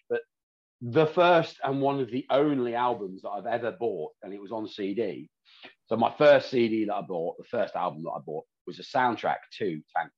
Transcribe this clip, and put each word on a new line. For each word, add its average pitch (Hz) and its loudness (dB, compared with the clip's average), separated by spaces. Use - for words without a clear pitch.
but 120 -2
the 120 2
first 170 4
and 139 -2
one 139 0
of 120 -2
the 123 -4
only 131 2
albums 104 -2
that 104 -6
I've 101 -6
ever 117 -2
bought, 95 -4
and 98 -12
it 101 -12
was 98 -14
on 110 -8
C 98 -6
D. 92 -6
So 113 -2
my 117 2
first 147 8
C 120 4
D 107 0
that 101 -2
I 101 -6
bought, 85 -6
the 85 -14
first - -4
album 85 -4
that - -6
I - -8
bought, 78 -8
was 87 -14
a 90 -16
soundtrack 120 0
to 82 -4
Tank 80 -4